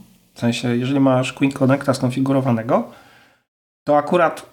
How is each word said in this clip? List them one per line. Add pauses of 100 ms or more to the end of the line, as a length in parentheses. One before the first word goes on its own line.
(340)
w
sensie,
jeżeli
masz
Quick
Connecta
skonfigurowanego, (1000)
to
akurat